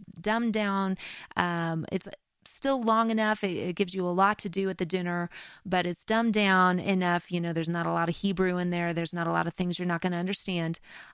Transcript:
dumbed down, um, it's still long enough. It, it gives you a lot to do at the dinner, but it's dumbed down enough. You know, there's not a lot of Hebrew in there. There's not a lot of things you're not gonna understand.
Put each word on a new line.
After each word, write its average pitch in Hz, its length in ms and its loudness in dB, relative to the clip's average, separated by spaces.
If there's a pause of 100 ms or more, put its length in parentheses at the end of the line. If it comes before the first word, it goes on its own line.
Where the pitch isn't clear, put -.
(200)
dumbed 226 320 0
down, 196 460 0 (400)
um, 170 560 0
it's - 160 -4 (340)
still 269 380 0
long 226 280 4
enough. 220 320 2
It, 185 140 -2
it 165 220 -4
gives 190 180 -2
you 185 100 0
a 180 40 0
lot 190 300 4
to 196 100 -6
do 190 200 -2
at 185 100 -6
the 185 60 0
dinner, 175 440 -2 (360)
but 180 200 2
it's 175 180 -4
dumbed 226 300 2
down 185 440 6
enough. 180 540 0
You 175 80 0
know, 170 140 -2
there's 160 160 0
not 170 160 -2
a 165 80 0
lot 170 160 2
of 170 80 -4
Hebrew 185 400 2
in 180 120 0
there. 170 240 0
There's 165 200 -2
not 170 140 -2
a 170 40 0
lot 165 160 0
of 170 60 -4
things 180 260 -2
you're 180 60 -4
not 170 160 0
gonna 180 160 -2
understand. 175 640 -2 (320)